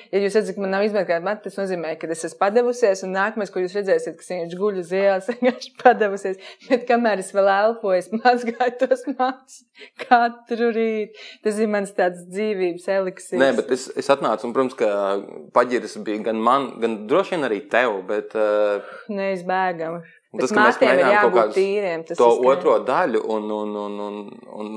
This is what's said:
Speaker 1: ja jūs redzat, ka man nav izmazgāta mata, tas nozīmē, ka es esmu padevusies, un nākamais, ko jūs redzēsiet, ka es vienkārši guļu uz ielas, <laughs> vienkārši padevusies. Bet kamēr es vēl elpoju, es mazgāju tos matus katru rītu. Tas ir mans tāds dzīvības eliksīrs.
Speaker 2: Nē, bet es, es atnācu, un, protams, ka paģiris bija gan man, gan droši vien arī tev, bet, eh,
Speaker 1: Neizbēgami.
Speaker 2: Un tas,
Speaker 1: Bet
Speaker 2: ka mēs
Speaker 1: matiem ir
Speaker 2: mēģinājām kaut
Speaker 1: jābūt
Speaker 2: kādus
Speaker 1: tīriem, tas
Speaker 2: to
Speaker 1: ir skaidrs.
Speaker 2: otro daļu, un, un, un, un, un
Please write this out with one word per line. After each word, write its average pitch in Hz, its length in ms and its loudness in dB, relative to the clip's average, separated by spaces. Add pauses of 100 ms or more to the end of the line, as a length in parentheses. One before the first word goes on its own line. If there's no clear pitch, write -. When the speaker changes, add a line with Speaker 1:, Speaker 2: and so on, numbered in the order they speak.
(120)
Speaker 1:
ja 190 80 2
jūs 196 160 0
redzat, 190 180 0
ka 202 60 -8
man 196 100 -2
nav 190 140 0
izmazgāta 175 400 0
mata, 214 180 -4
tas 196 160 -12
nozīmē, 170 400 -4
ka 165 80 -10
es 165 180 -6
esmu 165 140 -8
padevusies, 208 640 2
un 185 100 -6
nākamais, 202 380 -2
ko - 80 -6
jūs 185 160 -4
redzēsiet, 170 400 0
ka - 80 -20
es - 80 -12
vienkārši 175 300 -8
guļu 202 180 -2
uz 170 140 -8
ielas, 196 380 2
<laughs> - 20 -2
vienkārši 240 400 -2 (100)
padevusies. 202 540 4 (320)
Bet 240 180 0
kamēr 233 320 2
es 185 160 -10
vēl 196 160 4
elpoju, 202 480 2
es 180 140 -6
mazgāju 240 680 0
tos 254 240 0 (160)
matus 262 400 -4 (400)
katru 233 720 2
rītu. 220 480 -4 (240)
Tas 208 160 -2
ir 220 80 2
mans 202 240 -2
tāds 180 400 0
dzīvības 185 560 -2
eliksīrs. 190 560 -2
Speaker 2:
Nē, 269 140 6
bet 113 160 -2
es, 127 240 -4
es 135 100 -4
atnācu, 135 400 2
un, 120 80 -6
protams, 127 240 0
ka 101 400 0 (340)
paģiris 120 520 0
bija 107 180 -4
gan 110 160 -2
man, 123 400 0
gan 110 300 -4
droši 190 260 0
vien 165 160 -2
arī 101 180 -2
tev, 110 380 0
bet, 104 300 -4
eh, 104 440 2 (280)
Speaker 1:
Neizbēgami. 185 920 -4 (280)
Speaker 2:
Un - 100 -10
tas, - 140 0
Speaker 1:
Bet - 20 2
Speaker 2:
ka 208 80 4
mēs 233 140 4
Speaker 1:
matiem 247 120 4
ir - 60 6
Speaker 2:
mēģinājām 208 280 4
kaut 233 100 4
Speaker 1:
jābūt - 80 6
Speaker 2:
kādus 214 160 2
Speaker 1:
tīriem, 196 500 0
tas 170 120 -6
Speaker 2:
to 123 80 6
Speaker 1:
ir 117 100 6
skaidrs. 123 160 4
Speaker 2:
otro 139 220 2 (120)
daļu, 131 360 0 (120)
un, 107 160 -4
un, 107 260 -4
un, 104 240 -6
un, 104 180 -8 (420)
un 107 160 -10